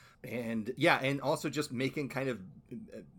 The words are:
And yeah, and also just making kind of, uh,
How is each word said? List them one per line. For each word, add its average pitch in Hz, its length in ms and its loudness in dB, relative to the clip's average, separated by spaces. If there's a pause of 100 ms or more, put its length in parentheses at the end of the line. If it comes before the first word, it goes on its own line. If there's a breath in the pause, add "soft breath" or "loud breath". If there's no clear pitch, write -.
(240 soft breath)
And 113 540 -2
yeah, 147 240 6
and 139 200 2
also 151 280 2
just 139 220 -2
making 135 380 -2
kind 131 200 -2
of, 110 100 -2 (320)
uh, 113 280 -10 (180)